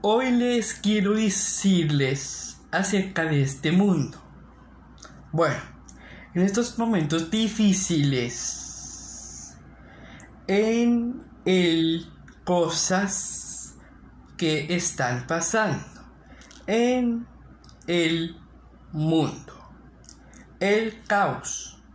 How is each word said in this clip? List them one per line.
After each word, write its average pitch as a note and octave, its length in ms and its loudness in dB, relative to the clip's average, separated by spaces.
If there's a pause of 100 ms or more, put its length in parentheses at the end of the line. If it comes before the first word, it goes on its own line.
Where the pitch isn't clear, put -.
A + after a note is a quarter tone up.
Hoy A#3+ 300 2
les A#3+ 420 2
quiero G#3 400 2
decirles E3 1500 0 (120)
acerca F#3 540 0
de D3 180 2
este C3+ 280 -2
mundo. F3+ 460 2 (1120)
Bueno, D#3 300 0 (720)
en F3 80 0
estos G#3 380 0
momentos E3 500 0
difíciles, - 2250 -2 (920)
en A#3 760 2 (220)
el E3 680 2 (320)
cosas - 1300 -2 (640)
que D#3 380 0
están B2 520 -2
pasando E3+ 580 -2 (800)
en A#3+ 640 0 (580)
el E3+ 500 0 (560)
mundo, D#3 600 0 (1080)
el G#3+ 440 0
caos. - 760 -2 (180)